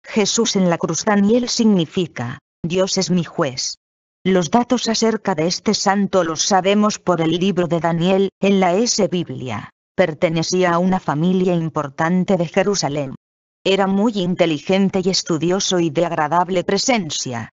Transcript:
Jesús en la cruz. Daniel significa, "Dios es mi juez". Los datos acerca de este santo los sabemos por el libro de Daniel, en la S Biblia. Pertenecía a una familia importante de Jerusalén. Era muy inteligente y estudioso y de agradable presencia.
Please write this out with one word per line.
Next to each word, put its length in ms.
Jesús 500
en 140
la 80
cruz. 280
Daniel 420
significa, 920
"Dios 340
es 140
mi 120
juez". 520
Los 260
datos 380
acerca 460
de 120
este 260
santo 500
los 180
sabemos 560
por 240
el 160
libro 300
de 120
Daniel, 500
en 200
la 140
S 340
Biblia. 640
Pertenecía 760
a 60
una 200
familia 540
importante 840
de 100
Jerusalén. 680
Era 220
muy 300
inteligente 880
y 60
estudioso 720
y 120
de 140
agradable 580
presencia. 920